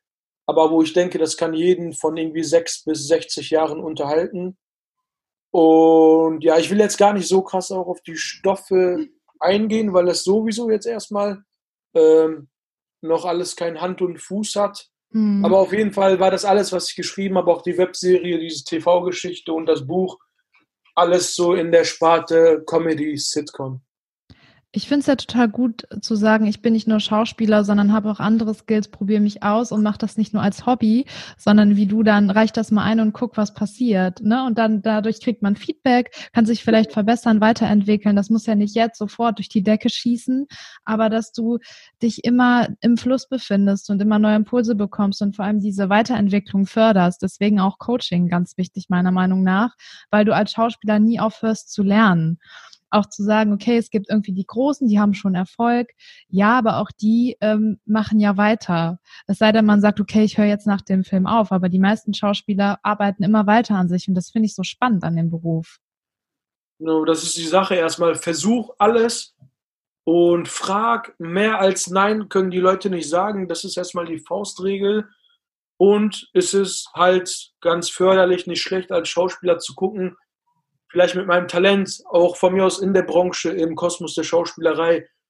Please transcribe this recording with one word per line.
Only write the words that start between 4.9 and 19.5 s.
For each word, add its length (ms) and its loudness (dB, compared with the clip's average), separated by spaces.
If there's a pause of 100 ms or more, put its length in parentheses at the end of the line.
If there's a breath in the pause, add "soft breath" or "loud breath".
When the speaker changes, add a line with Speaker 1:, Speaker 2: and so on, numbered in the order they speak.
Speaker 1:
Und 920 6
ja, 160 4
ich 120 0
will 100 0
jetzt 180 0
gar 140 6
nicht 160 -4
so 140 2
krass 280 -6
auch 160 -6
auf 160 -10
die 140 -16
Stoffe 920 -2 (320)
eingehen, 540 0
weil 140 4
das 180 -2
sowieso 460 0
jetzt 160 -2
erstmal, 580 -6 (500)
ähm, 540 4 (520)
noch 240 -4
alles 300 -4
kein 260 -8
Hand 200 -6
und 180 -4
Fuß 380 -8
hat. 320 -4 (220)
Speaker 2:
Mhm. 340 0
Speaker 1:
Aber 140 4
auf 140 2
jeden 200 -2
Fall 260 2
war 140 2
das 120 -4
alles, 280 0
was 180 -6
ich 60 -14
geschrieben 400 -4
habe, 160 2
auch 100 -2
die 160 -4
Webserie, 600 0
diese 260 -10
T-V-Geschichte 880 -2